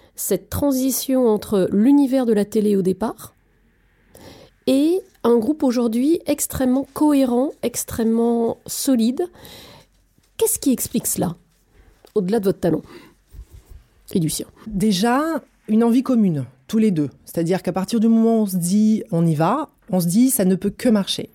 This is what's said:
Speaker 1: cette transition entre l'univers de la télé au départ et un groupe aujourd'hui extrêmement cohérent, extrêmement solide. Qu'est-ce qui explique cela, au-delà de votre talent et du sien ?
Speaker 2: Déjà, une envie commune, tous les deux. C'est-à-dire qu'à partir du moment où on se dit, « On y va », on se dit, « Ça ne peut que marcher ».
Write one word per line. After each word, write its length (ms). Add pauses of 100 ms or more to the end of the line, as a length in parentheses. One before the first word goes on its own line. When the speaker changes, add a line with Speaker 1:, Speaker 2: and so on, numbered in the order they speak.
(140)
Speaker 1:
cette 340
transition 800
entre 420
l'univers 560
de 60
la 120
télé 320
au 60
départ 520 (1300)
et 340 (220)
un 160
groupe 240
aujourd'hui 640
extrêmement 680
cohérent, 580 (120)
extrêmement 1040
solide. 560 (1120)
Qu'est-ce 220
qui 140
explique 340
cela, 300 (800)
au-delà 260
de 40
votre 160
talent 220 (1300)
et 80
du 80
sien ? 180 (200)
Speaker 2:
Déjà, 560 (440)
une 160
envie 200
commune, 420 (220)
tous 120
les 120
deux. 180 (160)
C'est-à-dire 380
qu'à 100
partir 280
du 80
moment 320
où 20
on 40
se 100
dit, « 460 (100)
On 120
y 100
va », 360 (200)
on 100
se 60
dit, « 240
Ça 140
ne 120
peut 140
que 200
marcher ». 440